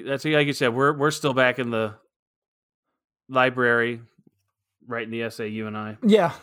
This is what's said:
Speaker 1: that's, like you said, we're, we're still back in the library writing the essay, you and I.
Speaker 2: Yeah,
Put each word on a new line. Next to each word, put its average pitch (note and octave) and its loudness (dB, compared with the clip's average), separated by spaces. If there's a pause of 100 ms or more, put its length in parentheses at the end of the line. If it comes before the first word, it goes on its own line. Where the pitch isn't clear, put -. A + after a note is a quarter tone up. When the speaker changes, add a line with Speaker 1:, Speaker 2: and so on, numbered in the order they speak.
Speaker 1:
that's, C3+ -6
like D3+ 2
you C#3+ -2
said, B2+ 0
we're, C#3 2
we're C#3 2
still D3 -2
back B2+ 2
in B2 -4
the A2 -4 (1300)
library A#2+ 2 (840)
writing A#2 -8
the A#2 -6
essay, A2 -8
you A2 -8
and G#2+ -8
I. G#2+ -10
Speaker 2:
Yeah, G3+ 4 (120)